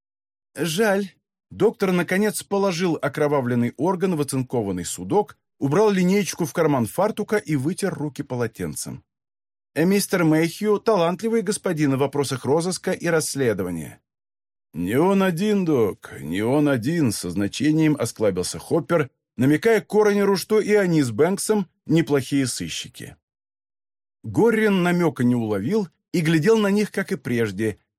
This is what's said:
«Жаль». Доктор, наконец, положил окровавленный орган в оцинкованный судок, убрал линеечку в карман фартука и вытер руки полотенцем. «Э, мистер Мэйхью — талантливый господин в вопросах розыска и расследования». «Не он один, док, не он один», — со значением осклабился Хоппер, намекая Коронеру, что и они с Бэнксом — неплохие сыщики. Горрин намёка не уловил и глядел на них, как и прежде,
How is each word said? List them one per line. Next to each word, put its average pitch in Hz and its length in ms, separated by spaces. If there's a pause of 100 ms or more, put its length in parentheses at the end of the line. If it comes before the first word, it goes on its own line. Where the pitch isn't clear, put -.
(560)
«Жаль». 190 560 (380)
Доктор, 190 420
наконец, 185 500
положил 185 580
окровавленный 135 760
орган 185 400
в 147 60
оцинкованный 113 640
судок, 147 500 (220)
убрал 185 320
линеечку 185 560
в 131 80
карман 147 320
фартука 208 500
и - 200
вытер 143 360
руки 147 300
полотенцем. 87 800 (720)
«Э, 151 100
мистер 190 400
Мэйхью — 165 600
талантливый 214 580
господин 170 520
в 131 40
вопросах 139 460
розыска 165 480
и - 140
расследования». 98 920 (720)
«Не 104 240
он 190 260
один, 190 420
док, 120 560
не 82 220
он 143 260
один», — 135 440
со - 180
значением 147 720
осклабился 95 580
Хоппер, 156 520 (260)
намекая 151 460
Коронеру, 202 540
что 214 220
и 202 140
они 180 300
с 123 80
Бэнксом — 185 580 (160)
неплохие 139 640
сыщики. - 680 (1080)
Горрин 202 580
намёка 175 400
не 123 120
уловил 117 540 (240)
и 175 100
глядел 165 340
на 202 140
них, 202 200
как 202 220
и 190 40
прежде, 110 640 (200)